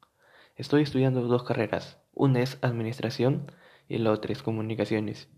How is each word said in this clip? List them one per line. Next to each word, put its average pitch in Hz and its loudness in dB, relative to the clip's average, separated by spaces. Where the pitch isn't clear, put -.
Estoy 143 2
estudiando 131 2
dos 123 2
carreras, 113 -4
una 131 4
es 127 -2
administración 117 0
y - -4
la 110 4
otra 107 -2
es - -6
comunicaciones, 110 -2